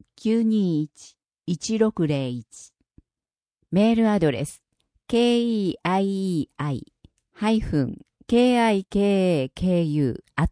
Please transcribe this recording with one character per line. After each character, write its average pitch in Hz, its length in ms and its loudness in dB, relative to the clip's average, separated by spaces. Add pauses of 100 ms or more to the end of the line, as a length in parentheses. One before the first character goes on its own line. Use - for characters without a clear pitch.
(180)
九 226 240 0
二 202 400 0
一 - 340 -12 (300)
一 185 320 -4
六 214 280 0
零 139 240 -2
一。 - 440 -14 (1000)
メ 214 220 4
ー - 20 0
ル 226 140 2
ア 208 100 2
ド 160 100 2
レ 117 140 -4
ス、 - 180 -12 (460)
ケ 240 300 2
ー 220 320 0
イ - 120 -6
ー 170 80 -4
ア 190 100 2
イ 190 420 -2
イ - 80 -6 (100)
ー 139 40 -6
ア 147 80 -4
イ - 200 -8 (400)
ハ 214 200 -2
イ 220 100 2
フ 147 220 -2
ン - 180 -6 (260)
ケ 247 300 4
ー 233 80 2
ア 220 60 2
イ 196 120 0
ケ 190 600 0
ー 139 100 -8
ケ 180 260 0
ー - 20 2
ユ 147 440 -2
ー - 80 -20
ア 160 120 0
ッ - 40 0